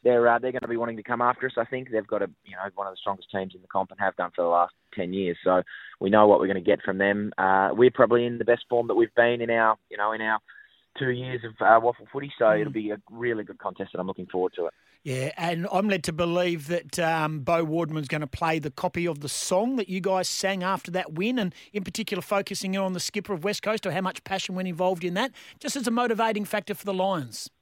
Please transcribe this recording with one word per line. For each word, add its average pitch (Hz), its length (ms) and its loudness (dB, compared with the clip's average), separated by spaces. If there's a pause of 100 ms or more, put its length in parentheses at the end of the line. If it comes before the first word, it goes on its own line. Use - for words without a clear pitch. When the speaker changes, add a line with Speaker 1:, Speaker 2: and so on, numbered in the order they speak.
Speaker 1:
they're, 120 240 6
uh, 117 120 6
they're 127 120 -4
gonna 123 160 -8
be 117 80 -4
wanting 117 220 -4
to 104 60 -12
come 120 180 -2
after 127 260 0
us. 123 100 -6
I 113 60 0
think 127 260 -8
they've 110 160 -2
got 104 160 -4
a, 98 80 -4 (140)
you 95 140 -18
know, 95 180 -8
one 98 120 -6
of 95 40 -10
the 92 60 -16
strongest 95 340 -8
teams 95 240 -6
in 92 60 -20
the 92 80 -20
comp 95 220 -2
and - 100 -20
have 95 160 -2
done 87 180 -4
for 87 60 -2
the 85 80 2
last 85 240 4 (200)
ten 92 200 -4
years. 92 320 -2
So 90 180 4 (380)
we 95 80 0
know 107 180 10
what 101 140 8
we're 95 60 2
gonna 98 120 0
get 95 220 2
from 95 160 -4
them. 101 400 0
Uh, 95 340 4
we're 120 200 6
probably 120 340 4
in 120 120 -4
the 113 60 -4
best 117 260 2
form 117 180 2
that 107 80 0
we've 113 200 2
been 120 240 4
in 117 100 -4
our, 113 280 4 (120)
you - 60 -14
know, 104 160 0
in 110 80 -6
our 110 200 0 (600)
two 131 120 0
years 123 340 -6
of, 110 160 -10
uh, 110 200 8
waffle 117 300 -2
footy. 143 260 -8
So 120 80 2
Speaker 2:
Mm. 107 160 6
Speaker 1:
it'll 107 120 -4
be 107 180 -4
a 104 60 -4 (120)
really 117 360 -4
good 95 140 -18
contest, 95 340 -8
and 92 80 -6
I'm 92 60 -4
looking 92 180 -8
forward 92 320 -2
to 87 80 -2
it. - 80 -6 (300)
Speaker 2:
Yeah, 131 340 -4
and 170 340 -4
I'm 196 160 0
led 190 180 0
to 175 80 -2
believe 170 540 0
that, 165 320 -4
um, 160 400 0
Beau 165 240 2
Wardman's 156 460 -2
gonna 151 180 -4
play 160 320 -2
the 151 120 -6
copy 175 360 -4
of 147 140 -4
the 143 80 -8
song 233 480 0
that 208 100 -4
you 185 140 -4
guys 185 260 0
sang 190 360 -2
after 185 280 -2
that 175 220 -4
win, 220 260 -2
and 185 140 -2 (180)
in 202 120 -6
particular 190 380 -6
focusing 196 520 -4
in 196 80 -2
on 185 120 -2
the 180 60 -6
skipper - 320 -6
of 160 120 -6
West 202 180 -2
Coast 214 240 -4
or 180 60 -2
how 180 100 -2
much 185 220 -6
passion 190 320 -6
went 185 120 -4
involved 180 360 0
in 175 100 -2
that, 240 180 -2 (280)
just - 160 -6
as 254 120 -2
a 240 40 2
motivating 226 540 0
factor 208 300 -4
for - 100 -18
the 196 80 -4
Lions. 185 560 -2 (120)